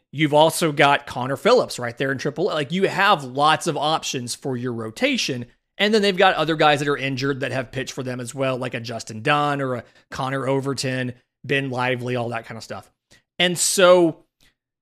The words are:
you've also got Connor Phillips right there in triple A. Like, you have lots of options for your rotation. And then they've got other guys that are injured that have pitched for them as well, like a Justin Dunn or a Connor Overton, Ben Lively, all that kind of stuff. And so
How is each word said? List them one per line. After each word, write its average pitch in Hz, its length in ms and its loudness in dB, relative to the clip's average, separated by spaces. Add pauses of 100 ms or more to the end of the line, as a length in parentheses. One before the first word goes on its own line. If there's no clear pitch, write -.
(100)
you've 143 220 0
also 156 400 4
got 143 340 4
Connor 131 300 -6
Phillips 165 420 2
right 120 200 -8
there 135 140 -2
in 135 40 -2
triple 160 340 -4
A. 170 40 -4
Like, 147 180 -4
you 190 120 0
have 170 400 2
lots 143 420 2
of 151 100 -2
options 143 580 -4
for 135 220 -6
your 123 160 -6
rotation. 120 720 -4 (360)
And 208 140 2
then 214 80 4
they've 196 140 2
got 190 180 4
other 156 220 0
guys 151 240 4
that 147 80 -2
are 143 80 0
injured 135 440 -4
that 127 120 -6
have 127 180 -6
pitched 131 220 -8
for 135 100 -10
them 123 160 -8
as 120 160 -12
well, 131 220 -2
like 123 180 -8
a 123 60 -6
Justin 113 420 -10
Dunn 147 380 0
or 127 160 -4
a - 80 -10 (260)
Connor 131 380 -4
Overton, 127 640 -4 (320)
Ben 139 260 -2
Lively, 123 460 -2
all 120 140 -4
that 117 160 -8
kind 113 120 -14
of - 60 -16
stuff. 98 260 -14 (480)
And 175 180 2
so 180 680 6 (580)